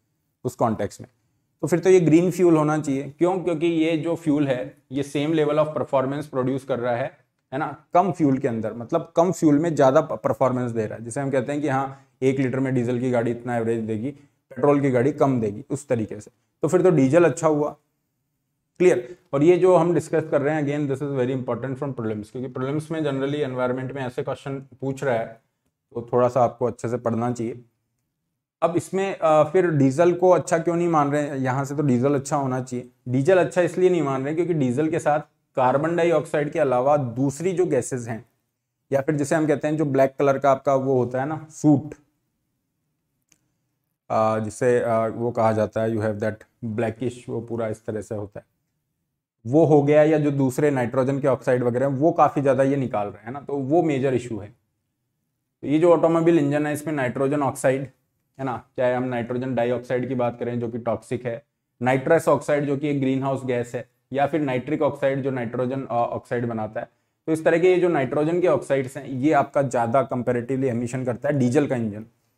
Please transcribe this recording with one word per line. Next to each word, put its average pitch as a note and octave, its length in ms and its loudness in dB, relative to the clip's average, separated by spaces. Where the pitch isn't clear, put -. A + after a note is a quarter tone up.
उस B2+ 100 -4
कॉन्टेक्स्ट G#2+ 460 -2
में, A2 80 -18
तो E3 60 -4
फिर E3+ 120 2
तो F3+ 120 2
ये F#3 100 8
ग्रीन E3+ 300 4
फ्यूल F3 260 4
होना D#3 220 2
चाहिए। C#3 400 -4
क्यों? F3 240 0
क्योंकि E3 240 -2
ये E3 300 0
जो D#3+ 180 -4
फ्यूल D3 340 0
है, - 280 -4
ये C#3 100 -4
same C#3+ 300 -2
level D3+ 260 2
of D3+ 80 2
performance C#3 580 -2
produce C3 300 -2
कर B2+ 140 -4
रहा A#2+ 180 -2
है, C3+ 220 -8
है C3 60 -6
ना, D3 260 -8
कम F3+ 180 4
फ्यूल C#3 260 2
के C3 100 -2
अंदर, A2 260 -4
मतलब, A#2+ 420 -6
कम E3+ 160 4
फ्यूल D3 260 4
में E3 160 0
ज़्यादा C3+ 260 6
प-, D3 120 -6
परफॉर्मेंस B2 580 -2
दे A2+ 160 -4
रहा G#2+ 120 -12
है। A2+ 60 -14
जैसे A#2 160 -8
हम C#3 100 -4
कहते C3+ 220 -2
हैं D3 80 -4
कि D3 80 -2
हाँ, C3+ 340 -4
एक C3 160 2
लीटर C3 220 0
में C3+ 140 0
डीजल A#2+ 260 0
की B2+ 100 -2
गाड़ी A#2 200 0
इतना A#2+ 260 -4
एवरेज A2+ 240 0
देगी, A2 300 -4
पेट्रोल C#3+ 300 2
की C#3 100 2
गाड़ी B2 220 2
कम C3+ 280 2
देगी, G#2 300 -4
उस - 180 -8
तरीके G#2+ 320 -4
से, - 100 -20
तो D3+ 60 0
फिर F3 140 4
तो F#3 80 6
डीजल D3+ 340 6
अच्छा D#3+ 240 0
हुआ। D3 220 0
क्लियर? E3 400 2
और C#3 100 2
ये F3 140 6
जो F3+ 200 6
हम E3 180 4
डिस्कस D#3 360 0
कर D3 120 0
रहे D3 120 0
हैं, D#3 80 -2
again, C#3+ 320 -2
this C#3 160 -6
is C#3 100 -2
very B2+ 240 -2
important B2+ 380 -6
from C3+ 180 -6
prelims, G#2+ 300 -6
क्योंकि C3 180 -10
प्रीलिम्स C#3 420 -6
में D#3+ 100 -4
generally C#3 340 -2
एनवायरनमेंट C3 580 -4
में C#3 100 -8
ऐसे B2+ 200 -6
क्वेश्चन C3+ 360 -8
पूछ C3+ 240 -6
रहा C3 100 0
है, A2+ 280 -6
तो A#2+ 180 -8
थोड़ा B2 160 4
सा B2 160 2
आपको A#2 200 -2
अच्छे A#2 240 -6
से A#2+ 80 -2
पढ़ना A#2+ 360 -2
चाहिए। A#2 320 -8
अब E3+ 140 0
इसमें, F#3+ 420 -4
अ, D#3 240 4
फिर F3 280 2
डीजल D3 440 4
को F3+ 160 4
अच्छा E3+ 280 4
क्यों E3+ 180 0
नहीं F3 120 0
मान D3 240 2
रहे D3 100 0
हैं? C#3+ 140 -6
यहाँ C3 280 -2
से C#3 120 -6
तो D#3 60 -2
डीजल C3+ 320 2
अच्छा C3+ 220 -2
होना C3 240 -2
चाहिए। B2+ 280 -10
डीजल C#3 300 4
अच्छा F3 240 2
इसलिए F3+ 280 2
नहीं F3 120 2
मान C3+ 220 -2
रहे D3 100 -4
क्योंकि E3+ 200 -2
डीजल C#3+ 340 0
के D#3+ 100 -2
साथ D3+ 220 2
कार्बन C#3 400 2
डाइऑक्साइड D3+ 560 0
के E3+ 60 -4
अलावा C3+ 380 2
दूसरी C#3 560 -2
जो F3 140 0
गैसेस B2 420 -2
हैं, A2 160 -10
या C3+ 80 0
फिर D#3 140 -2
जिसे C#3+ 200 -2
हम D#3 120 2
कहते D3 220 0
हैं, D#3 80 -2
जो D#3 80 -2
ब्लैक C3+ 340 2
कलर C#3 200 2
का C#3 120 2
आपका C3+ 240 0
वो C3 300 2
होता B2 160 -4
है C3+ 60 -4
ना, D#3 240 -10
सूट, - 440 2
अ, A2 280 0
जिसे, A#2+ 420 0
अ, A2+ 280 0
वो A#2 220 -4
कहा A2+ 220 2
जाता G#2+ 300 0
है, A2+ 100 0
you A2 100 -2
have A2 160 -2
that G#2+ 180 -4
blackish, A#2+ 520 -4
वो A#2+ 120 -6
पूरा A#2 280 -6
इस - 180 -8
तरह G#2+ 140 -6
से G2+ 140 -10
होता G#2 260 -10
है, - 60 -20
वो D3 180 4
हो D3 180 6
गया, D3+ 200 4
या D#3 160 4
जो D3 120 0
दूसरे C#3 400 0
नाइट्रोजन C3 500 0
के C#3+ 80 0
ऑक्साइड B2+ 340 0
वगैरह B2 260 0
हैं, C#3 60 -2
वो D3 180 2
काफ़ी D3+ 300 2
ज़्यादा C3+ 200 2
ये C3+ 140 2
निकाल A2 320 -4
रहे G2 160 -16
हैं A#2 80 -12
ना, C#3+ 80 -12
तो C#3+ 160 -8
वो C#3+ 260 0
मेजर C#3 320 0
इशू A#2 240 -4
है। G2+ 100 -14
तो A#2+ 60 -10
ये D3 100 2
जो F3 140 6
ऑटोमोबाइल E3 460 4
इंजन D3 280 0
है, D3+ 60 -4
इसमें D3+ 220 -6
नाइट्रोजन C#3 480 -2
ऑक्साइड, C3 480 -2
है C3+ 60 -8
ना, B2 320 -8
चाहे B2+ 180 0
हम B2+ 100 -2
नाइट्रोजन B2 500 -4
डाइऑक्साइड B2 540 -2
की C3+ 60 -4
बात A#2+ 240 -2
करें, A#2+ 220 -4
जो A#2 80 -4
कि A#2 100 -8
टॉक्सिक A#2 480 -6
है, A#2 200 -10
नाइट्रस C3+ 460 2
ऑक्साइड, D3 360 0
जो C#3 120 -2
कि D3+ 120 -4
एक C#3+ 120 -2
ग्रीन C3 220 0
हाउस C3+ 220 -4
गैस A#2+ 300 -4
है, A#2+ 140 -10
या C3+ 140 0
फिर E3 140 -2
नाइट्रिक C#3 420 -2
ऑक्साइड, C#3 400 0
जो C3+ 80 -2
नाइट्रोजन, B2+ 520 -4
अ, - 100 -10
ऑक्साइड A#2+ 540 -4
बनाता A2 340 -6
है, - 80 -12
तो D#3+ 60 -2
इस D#3+ 120 -2
तरह E3 140 4
के F3+ 120 4
ये F3+ 100 4
जो F3+ 80 4
नाइट्रोजन D3+ 520 0
के F3 80 2
ऑक्साइड्स C3+ 480 -2
हैं, C3+ 100 -12
ये C3+ 260 0
आपका C#3+ 300 2
ज़्यादा B2 400 0
कंपैरेटिवली B2+ 640 -2
एमिशन B2 380 -4
करता A#2+ 240 -4
है D3 100 0
डीजल C3 280 2
का B2+ 100 -2
इंजन। A2 300 -6